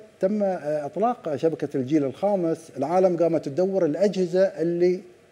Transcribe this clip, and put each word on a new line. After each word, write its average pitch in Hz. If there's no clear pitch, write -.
تم، 208
آه، 151
إطلاق 196
شبكة 151
الجيل 139
الخامس، 170
العالم 175
قامت 165
تدور 180
الأجهزة 185
اللي 175